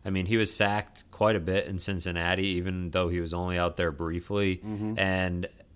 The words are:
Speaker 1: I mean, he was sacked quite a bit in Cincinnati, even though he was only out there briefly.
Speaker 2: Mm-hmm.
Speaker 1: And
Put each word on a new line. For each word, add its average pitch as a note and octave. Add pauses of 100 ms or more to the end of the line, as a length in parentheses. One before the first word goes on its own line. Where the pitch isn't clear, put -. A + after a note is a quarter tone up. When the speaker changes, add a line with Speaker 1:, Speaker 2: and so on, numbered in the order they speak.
Speaker 1:
I G2
mean, F#2+
he A2
was A2
sacked G#2
quite G#2+
a F#2+
bit F2+
in F#2+
Cincinnati, F2+
even F2+
though F2+
he F2
was E2+
only F2+
out F2
there E2+
briefly. F2+
Speaker 2:
Mm-hmm. G#2+
Speaker 1:
And F#2 (280)